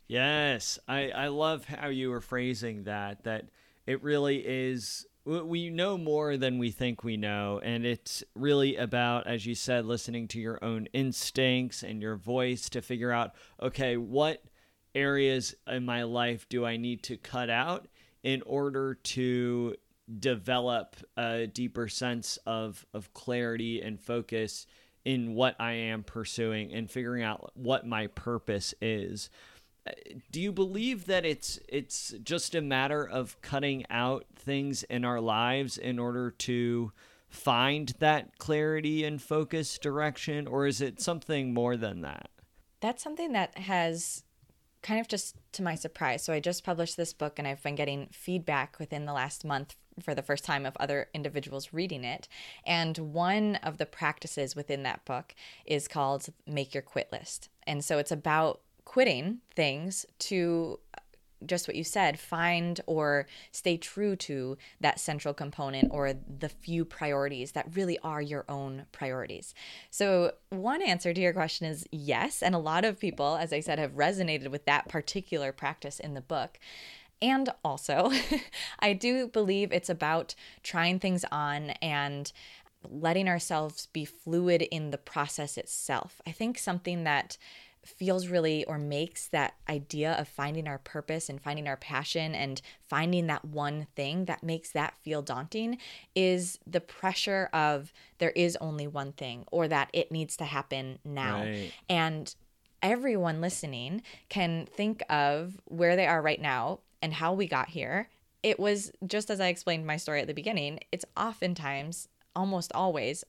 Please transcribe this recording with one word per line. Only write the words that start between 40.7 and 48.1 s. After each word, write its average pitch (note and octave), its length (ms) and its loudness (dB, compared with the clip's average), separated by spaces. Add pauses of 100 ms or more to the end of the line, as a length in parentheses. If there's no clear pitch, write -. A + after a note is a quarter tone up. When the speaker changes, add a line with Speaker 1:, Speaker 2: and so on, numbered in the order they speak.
Speaker 1:
it C3 180 -2
something C#3+ 540 0
more A#2+ 240 4
than G2+ 240 -2
that? D2+ 280 -10 (520)
Speaker 2:
That's A#3+ 200 -2
something D#4 300 -4
that G3+ 260 0
has F3 680 0 (580)
kind G#3+ 180 0
of A3+ 80 -4
just - 280 -4 (160)
to - 100 -6
my E3+ 140 0
surprise. D3+ 480 -2
So E3 100 0
I D#3 60 2
just F3 240 -2
published E3+ 340 -2
this E3 160 -2
book, D3+ 240 -4
and D3 100 -4
I've C#3 140 -4
been D3 140 -2
getting C#3+ 360 -2